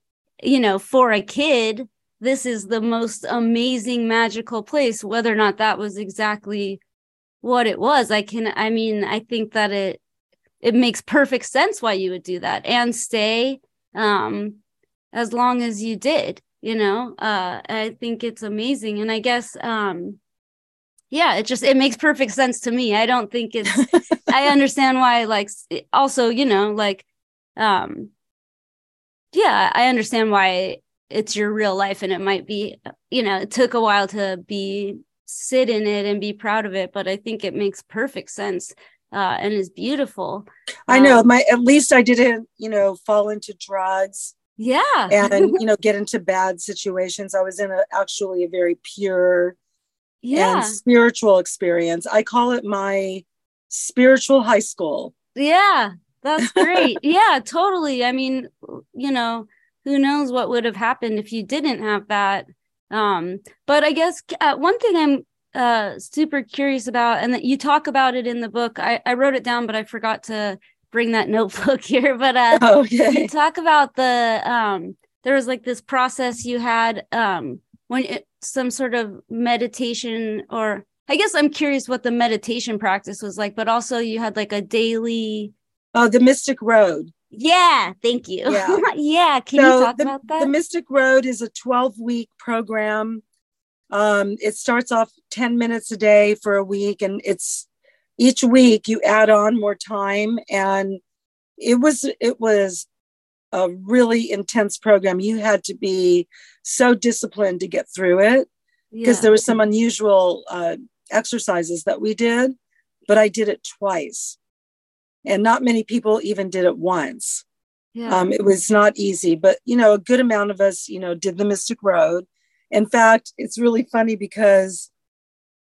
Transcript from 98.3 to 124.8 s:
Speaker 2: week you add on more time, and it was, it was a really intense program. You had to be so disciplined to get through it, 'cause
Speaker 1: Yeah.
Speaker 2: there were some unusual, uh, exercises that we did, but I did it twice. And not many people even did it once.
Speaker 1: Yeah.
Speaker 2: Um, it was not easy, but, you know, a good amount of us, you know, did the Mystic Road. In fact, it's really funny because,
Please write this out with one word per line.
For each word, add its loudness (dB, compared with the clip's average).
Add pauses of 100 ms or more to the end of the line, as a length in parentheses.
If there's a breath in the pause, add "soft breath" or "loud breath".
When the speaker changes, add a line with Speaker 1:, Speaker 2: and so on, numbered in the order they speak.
Speaker 2:
week 6
you -2
add 4
on 4
more -2
time, -4 (100)
and -2 (580)
it 2
was, 2 (140)
it -2
was 0 (680)
a 0
really 2
intense -2
program. 4
You -2
had 0
to -10
be 2 (360 soft breath)
so 2
disciplined -2
to -8
get -6
through 2
it, 4 (460)
'cause 2
Speaker 1:
Yeah. -8
Speaker 2:
there 6
were 8
some 0
unusual, 2
uh, -6 (340)
exercises -4
that -2
we -2
did, 0 (540)
but 4
I 6
did -2
it -6 (100)
twice. -6 (880)
And 0
not 2
many 2
people 0
even -4
did -2
it 0
once. -4 (500)
Speaker 1:
Yeah. -2
Speaker 2:
Um, 2
it -2
was 2
not 4
easy, 0
but, 2
you 0
know, 6
a 0
good 2
amount 0
of -4
us, 0
you -12
know, -6
did -6
the 0
Mystic -4
Road. 2 (460)
In 2
fact, 4
it's -10
really 2
funny -2
because, 2 (720)